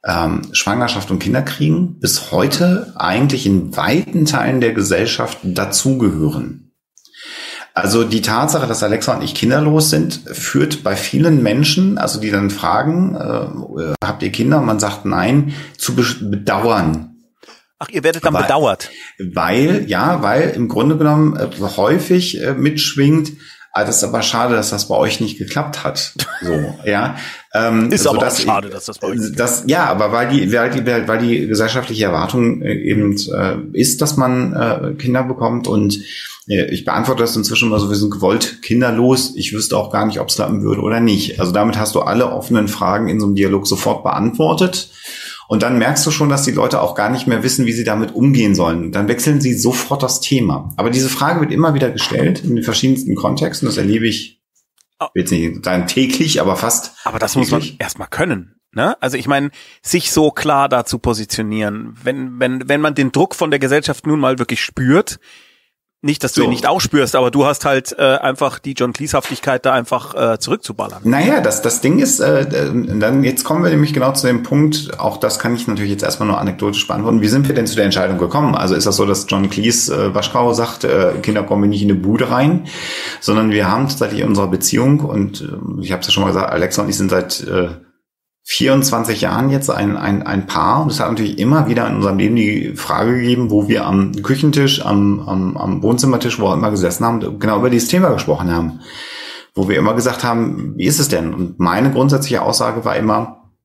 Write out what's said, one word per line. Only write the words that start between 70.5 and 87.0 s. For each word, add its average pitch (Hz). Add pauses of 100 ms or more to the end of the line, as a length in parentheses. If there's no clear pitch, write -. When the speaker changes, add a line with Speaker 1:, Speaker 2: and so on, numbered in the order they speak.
Speaker 1:
Naja, 151
das, -
das -
Ding 170
ist, 262
äh, 147
äh, 139
dann, 127
jetzt 127
kommen -
wir 175
nämlich 151
genau 131
zu 135
dem 120
Punkt, 151
auch -
das 113
kann 120
ich 120
natürlich 101
jetzt 98
erstmal -
nur 95
anekdotisch 98
beantworten. 104
Wie 104
sind 135
wir 135
denn 113
zu 110
der 107
Entscheidung 92
gekommen? 104
Also 92
ist 80
das 98
so, 101
dass 98
John 98
Cleese, 113
äh, 101
Waschkau 120
sagt, 117
äh, 95
„Kinder 107
kommen 101
nicht 101
in 101
eine 92
Bude 113
rein“, 151 (540)
sondern 107
wir 101
haben 127
tatsächlich 104
in -
unserer 98
Beziehung, 131
und, 101
äh, -
ich 95
hab's 90
ja 101
schon 98
mal 95
gesagt, 92
Alexa 90
und 101
ich 98
sind 98